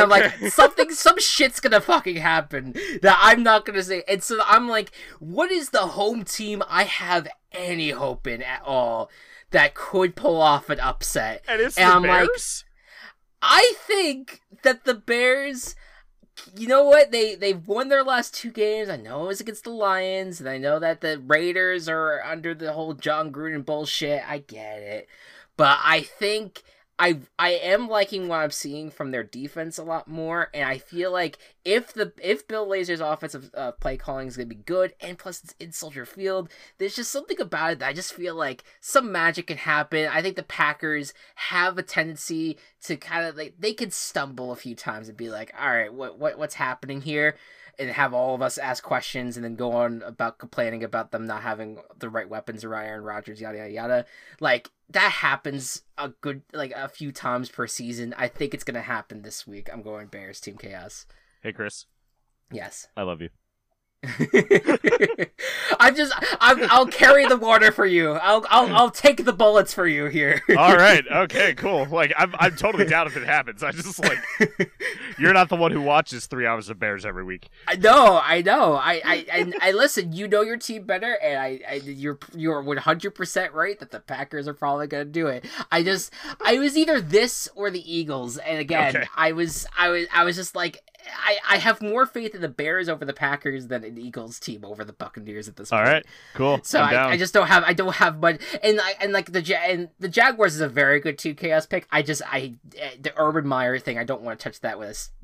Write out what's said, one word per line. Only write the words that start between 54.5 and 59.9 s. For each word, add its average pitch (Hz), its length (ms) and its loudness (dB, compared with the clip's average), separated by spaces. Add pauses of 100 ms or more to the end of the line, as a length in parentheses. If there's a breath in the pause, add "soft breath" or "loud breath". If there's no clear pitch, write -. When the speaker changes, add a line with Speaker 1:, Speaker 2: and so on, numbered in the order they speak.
Speaker 1:
that 190 220 2
happens 139 680 -4 (160)
a 147 120 -8 (120)
good, 139 220 -8 (100)
like, 139 200 -10
a 135 160 -10
few 143 220 -12
times 123 380 -6
per 123 180 -8
season. 120 520 -10
I 123 100 -2
think 143 240 -8
it's - 120 -12
gonna 120 180 -8
happen 107 400 -10
this 104 240 -18
week. 101 260 -14
I'm 117 80 -16
going 104 280 -14